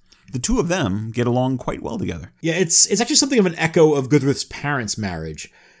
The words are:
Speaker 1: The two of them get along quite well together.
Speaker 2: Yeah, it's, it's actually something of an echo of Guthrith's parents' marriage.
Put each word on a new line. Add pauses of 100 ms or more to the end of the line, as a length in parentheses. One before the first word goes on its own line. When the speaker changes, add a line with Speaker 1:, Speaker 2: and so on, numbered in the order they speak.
(320)
Speaker 1:
The
two
of
them
get
along
quite
well
together.
Speaker 2:
Yeah,
it's,
it's
actually
something
of
an
echo
of
Guthrith's
parents'
marriage. (300)